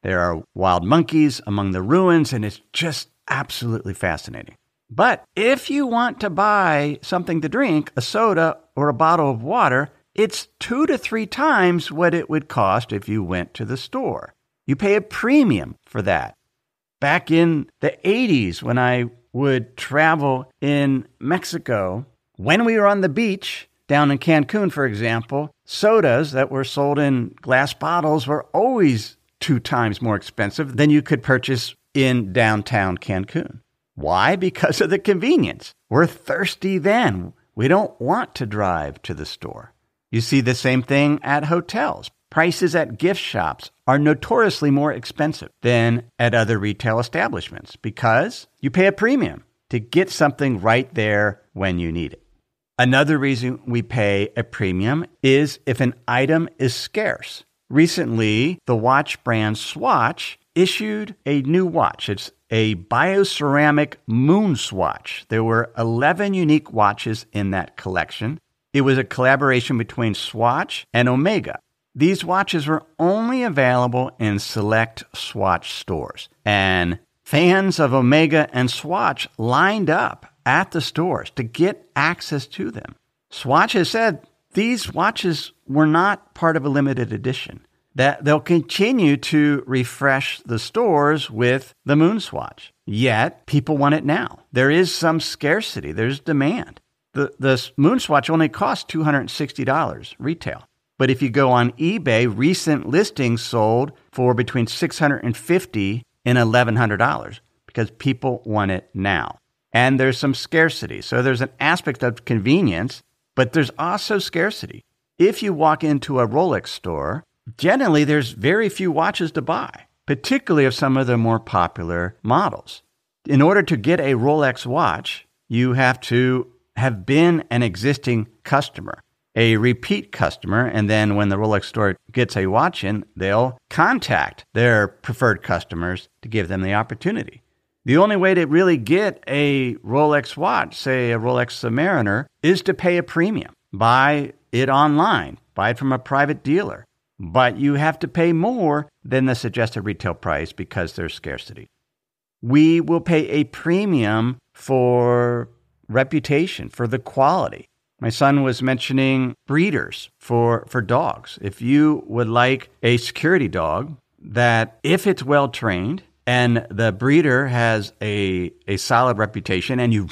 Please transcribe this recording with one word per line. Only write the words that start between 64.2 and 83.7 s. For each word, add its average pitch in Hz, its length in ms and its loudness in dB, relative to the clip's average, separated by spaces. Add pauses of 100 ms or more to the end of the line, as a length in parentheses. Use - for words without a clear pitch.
swatch. - 720 -6
There 113 160 0
were 113 320 0
eleven 143 560 0
unique 156 400 2
watches 110 600 0
in 101 180 -2
that 95 260 -4
collection. 95 640 -6 (340)
It 139 80 2
was 135 160 4
a 131 80 0
collaboration 131 720 0
between 113 380 -2
Swatch 120 800 -4
and 123 160 2
Omega. 151 480 0 (360)
These 175 300 2
watches 180 420 -2
were 156 200 -2 (120)
only 226 440 0
available 127 760 0
in 104 200 0
select 110 640 -2 (100)
Swatch - 600 -4
stores, - 560 -8 (140)
and 92 540 0 (240)
fans 180 560 2
of 139 140 2
Omega 147 580 4
and 123 200 0
Swatch 160 680 -4
lined 165 540 0
up - 360 -2 (200)
at 156 240 2
the 165 100 -4
stores 156 520 -4
to 135 100 -6
get 151 520 -2
access 151 520 -2
to - 240 -8
them. - 240 -14 (340)
Swatch 160 460 0